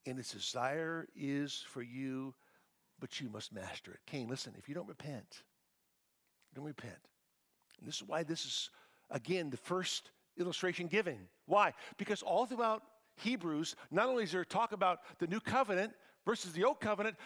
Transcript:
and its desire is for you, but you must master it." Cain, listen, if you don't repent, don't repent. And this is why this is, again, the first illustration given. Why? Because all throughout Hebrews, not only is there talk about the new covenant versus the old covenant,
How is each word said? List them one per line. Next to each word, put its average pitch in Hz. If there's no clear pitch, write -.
and 131
its 117
desire 147
is 143
for -
you, 131
but -
you 127
must 107
master 92
it." -
Cain, 131
listen, 123
if 104
you 143
don't 175
repent, -
don't 139
repent. 123
And -
this 165
is -
why 156
this 160
is, -
again, 156
the 127
first -
illustration 175
given. 156
Why? 190
Because 202
all 190
throughout 226
Hebrews, 170
not 202
only 247
is 165
there 180
talk 220
about 185
the 175
new 180
covenant 214
versus 190
the 170
old 277
covenant, 214